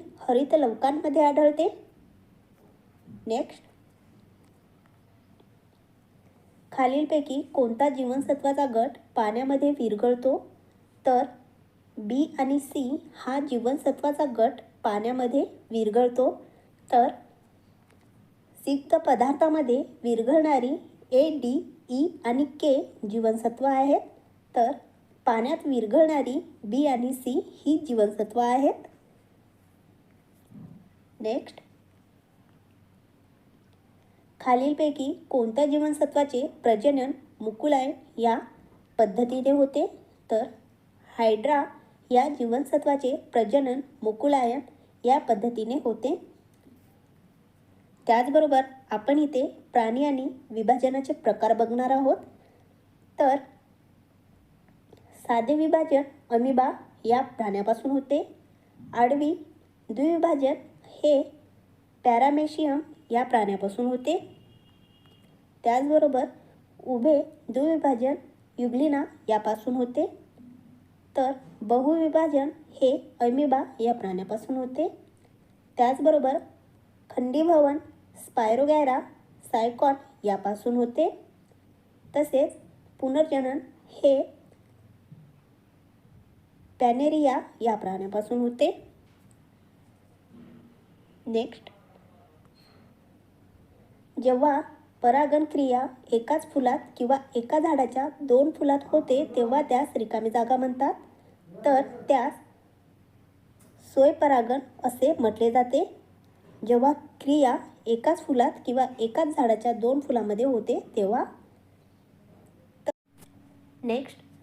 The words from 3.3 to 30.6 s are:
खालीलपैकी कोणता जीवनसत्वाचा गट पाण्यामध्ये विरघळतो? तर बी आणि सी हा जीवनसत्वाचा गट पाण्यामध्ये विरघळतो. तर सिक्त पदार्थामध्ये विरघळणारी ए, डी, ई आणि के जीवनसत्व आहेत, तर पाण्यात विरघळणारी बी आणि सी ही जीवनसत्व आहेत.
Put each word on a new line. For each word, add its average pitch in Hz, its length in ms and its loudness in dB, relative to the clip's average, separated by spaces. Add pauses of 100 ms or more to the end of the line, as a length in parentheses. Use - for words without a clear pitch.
खालीलपैकी 285 680 0 (120)
कोणता 226 360 0
जीवनसत्वाचा 277 760 -2 (100)
गट 226 220 -2 (180)
पाण्यामध्ये 269 560 0
विरघळतो? 247 680 0 (680)
तर 254 180 2 (720)
बी 226 260 -2 (160)
आणि 269 200 0
सी 277 280 -6 (280)
हा 262 260 -6
जीवनसत्वाचा 277 840 -2 (120)
गट 226 240 0 (220)
पाण्यामध्ये 247 600 -2 (280)
विरघळतो. 240 580 2 (600)
तर 247 180 4 (1500)
सिक्त 277 400 -2
पदार्थामध्ये 285 800 2 (260)
विरघळणारी 254 640 2 (420)
ए, 277 180 4 (100)
डी, 240 140 -4 (360)
ई 269 180 -2 (180)
आणि 247 180 0 (100)
के 285 200 0 (360)
जीवनसत्व 226 560 -2
आहेत, 277 360 2 (540)
तर 240 160 2 (560)
पाण्यात 254 380 -2
विरघळणारी 269 760 2 (240)
बी 247 240 0
आणि 247 260 -2
सी 254 200 -6 (220)
ही 311 220 0 (100)
जीवनसत्व 214 520 -2
आहेत. 254 440 0 (2250)